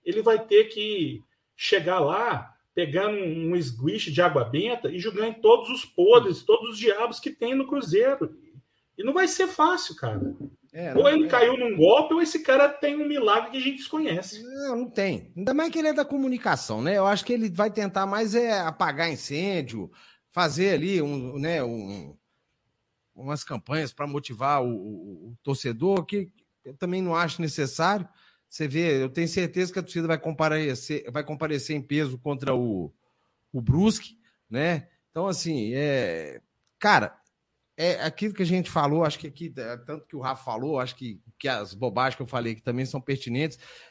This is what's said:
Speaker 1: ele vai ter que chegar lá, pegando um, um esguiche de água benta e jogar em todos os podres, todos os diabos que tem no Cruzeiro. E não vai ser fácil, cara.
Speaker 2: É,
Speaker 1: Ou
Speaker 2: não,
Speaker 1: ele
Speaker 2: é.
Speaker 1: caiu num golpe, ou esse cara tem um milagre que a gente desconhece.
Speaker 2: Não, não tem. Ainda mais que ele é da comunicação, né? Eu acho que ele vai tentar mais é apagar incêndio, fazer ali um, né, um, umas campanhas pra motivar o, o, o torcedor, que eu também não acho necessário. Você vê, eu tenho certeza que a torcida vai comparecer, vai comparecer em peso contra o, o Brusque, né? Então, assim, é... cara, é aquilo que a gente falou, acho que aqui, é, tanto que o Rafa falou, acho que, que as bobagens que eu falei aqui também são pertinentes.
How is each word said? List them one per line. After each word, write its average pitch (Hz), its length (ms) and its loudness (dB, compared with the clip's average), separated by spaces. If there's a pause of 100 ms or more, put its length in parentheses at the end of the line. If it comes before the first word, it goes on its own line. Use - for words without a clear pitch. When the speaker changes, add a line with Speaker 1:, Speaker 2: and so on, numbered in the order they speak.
Speaker 1:
ele 196 180 -2
vai 220 240 4
ter 208 200 8
que 208 560 -4 (340)
chegar 180 440 2
lá, 175 540 0 (200)
pegando 180 440 0
um, 165 340 -4
um 180 40 0
esguiche 151 560 -4
de 143 100 2
água 151 220 4
benta 196 480 -2
e 180 80 -8
jogar 208 280 -4
em 226 60 -4
todos 220 360 6
os 262 160 -8
podres, 202 580 6
todos 226 280 4
os 214 80 -12
diabos 226 400 2
que 311 100 -6
tem 247 240 -4
no 269 140 0
Cruzeiro. 247 680 0 (600)
E 190 60 -8
não 262 100 0
vai 359 140 4
ser 370 200 0
fácil, 330 480 0
cara. 98 400 -4 (360)
Speaker 2:
É, 165 240 -8
Speaker 1:
Ou - 80 6
Speaker 2:
não, 285 60 10
Speaker 1:
ele 311 160 4
Speaker 2:
é. - 20 -4
Speaker 1:
caiu 247 280 6
num 240 220 -2
golpe, 254 380 8
ou 339 60 2
esse 320 180 0
cara 277 280 6
tem 294 280 0
um 294 120 -2
milagre 226 440 2
que 269 60 -8
a - 40 -4
gente 269 160 -2
desconhece. 208 640 -4
Speaker 2:
Não, 262 360 -6
não 247 120 -4
tem. 185 480 -2
Ainda 202 160 -2
mais 311 180 0
que 330 60 -4
ele 311 120 2
é 302 40 0
da 285 100 0
comunicação, 247 760 -2
né? 180 160 2
Eu 196 80 4
acho 202 180 2
que - 100 -4
ele 220 180 0
vai 202 180 0
tentar 196 380 -2
mais 208 260 -2
é 226 260 2
apagar 165 520 -2
incêndio, 143 800 -6 (400)
fazer 175 420 0
ali 175 260 0
um, 143 380 -4
né, 156 260 -2
um, 101 540 -8 (960)
umas 139 280 -8
campanhas 139 500 -6
pra 147 140 -6
motivar 139 560 -2
o, 123 40 -2
o, 98 640 -10
o 120 140 -18
torcedor, 139 600 -2
que 196 260 -6 (340)
eu 135 100 -16
também 185 280 -4
não 170 120 0
acho 170 260 -2
necessário. 160 640 -2 (420)
Você 156 180 -6
vê, 147 360 2
eu 131 60 -2
tenho 165 180 -2
certeza 180 460 -2
que 190 60 -4
a 170 40 -6
torcida 165 240 -4
vai 165 100 2
comparecer, 151 960 -2
vai 147 120 -6
comparecer 151 520 -6
em 139 60 -4
peso 139 360 -2
contra 135 380 -4
o, 101 360 -2 (600)
o 127 100 -6
Brusque, 175 560 2 (320)
né? 147 380 -2 (240)
Então, 175 160 -4
assim, 147 460 -4
é... 95 680 -2 (380)
cara, 175 360 4 (600)
é 151 280 0
aquilo 196 320 -4
que 190 80 0
a - 20 2
gente 180 240 0
falou, 156 340 2
acho 151 140 -2
que - 100 -18
aqui, 156 300 -14
é, 120 200 -10
tanto 147 280 -14
que - 100 -18
o 139 40 -10
Rafa 131 240 -6
falou, 127 360 -4
acho 127 160 -6
que, 110 240 -12 (200)
que 139 80 -6
as 104 260 -4
bobagens 123 420 -2
que - 60 -14
eu 123 60 -8
falei 117 260 -4
aqui 107 80 -14
também 127 240 -4
são 131 160 -8
pertinentes. 135 560 -4 (340)